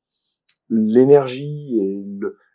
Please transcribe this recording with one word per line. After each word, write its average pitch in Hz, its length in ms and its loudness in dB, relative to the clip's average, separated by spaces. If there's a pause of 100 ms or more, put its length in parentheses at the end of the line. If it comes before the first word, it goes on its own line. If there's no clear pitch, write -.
(680)
l'énergie 131 1080 2
et 98 240 -4 (160)
le, 101 180 -10 (180)